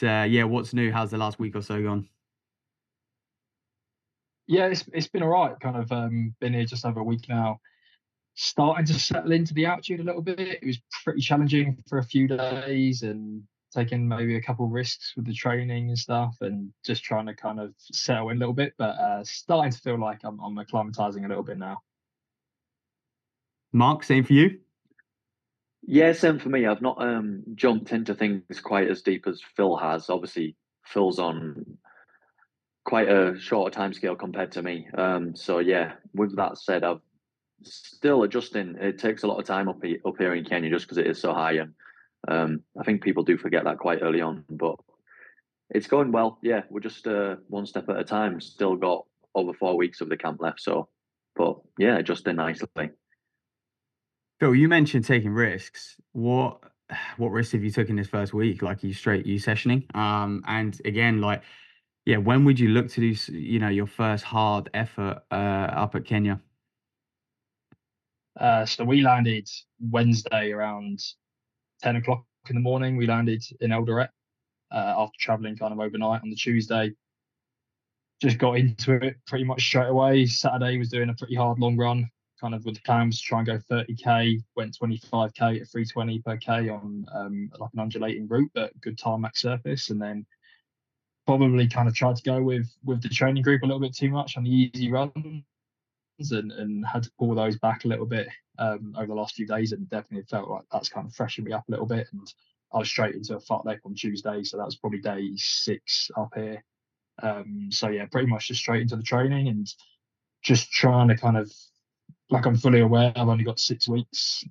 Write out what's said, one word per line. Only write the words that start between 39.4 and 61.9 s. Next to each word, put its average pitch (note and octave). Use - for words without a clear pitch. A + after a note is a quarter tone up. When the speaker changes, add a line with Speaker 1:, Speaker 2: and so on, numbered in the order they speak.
Speaker 3:
of G2
time G2
up F2+
he-, F2
up F#2
here F#2
in E2+
Kenya E2
just E2+
'cause F2
it E2
is E2
so E2+
high, D#2+
and, D#2+
um, D#2
I -
think G#2+
people F#2+
do -
forget E2
that D#2+
quite E2+
early E2
on. D#2+
But D#2+
it's G#2
going C#3
well. A2+
Yeah, A#2
we're G#2
just, G#2+
uh, G2+
one G2+
step -
at G2
a G2
time. G#2+
Still F#2
got F2+
over F2+
four F2+
weeks F2+
of E2
the D#2+
camp D#2
left. E2
So, E2
but E2+
yeah, G2+
adjusting F2
nicely. D#2+
Speaker 1:
Phil, C3+
you D3+
mentioned D3
taking G#2+
risks. G#2
What, B2
what A#2
risks A2+
have G#2+
you G#2+
took G#2
in G#2
this G2
first G2+
week? G#2+
Like, G2
you G2
straight, G2+
you G2+
sessioning? A#2+
Um, G#2
and G#2+
again, A2
like, G#2